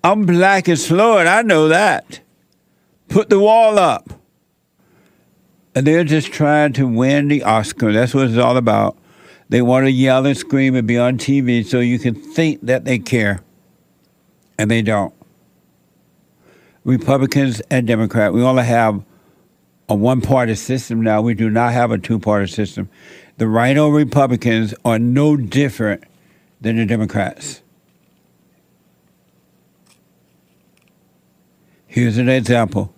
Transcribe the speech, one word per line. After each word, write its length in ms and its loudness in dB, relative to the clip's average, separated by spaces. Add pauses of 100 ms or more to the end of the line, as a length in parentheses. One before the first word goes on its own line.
I'm 240 2
black 440 2
and 100 2
slow, 380 2
and 100 2
I 140 4
know 260 2
that. 540 0 (880)
Put 200 0
the 80 4
wall 400 4
up. 340 0 (1600)
And 100 0
they're 200 2
just 260 -2
trying 420 0
to 140 0
win 400 0
the 160 0
Oscar. 480 -2
That's 220 0
what 160 0
it's 80 0
all 180 2
about. 420 0 (520)
They 120 0
want 260 2
to 40 2
yell 340 2
and 120 0
scream 380 0
and 120 -2
be 100 0
on 200 0
T 240 -2
V 220 0
so 180 -2
you 180 0
can 160 -2
think 460 -4
that 240 -2
they 120 -2
care. 440 -2 (1160)
And 140 -2
they 100 2
don't. 320 -2 (1700)
Republicans 840 0
and 160 0
Democrats, 480 0
we 80 2
only 220 2
have 400 0 (840)
a 40 0
one-party 640 0
system 460 -6
now. 200 0
We 120 -2
do 160 -2
not 240 0
have 180 0
a 60 -2
two-party 520 -2
system. 380 -8 (500)
The 120 -2
rhino 400 2
Republicans 840 0 (120)
are 120 0
no 380 2
different 680 -4 (560)
than 160 -4
the 80 0
Democrats. 760 -6 (4000)
Here's 300 -2
an 120 0
example. 680 0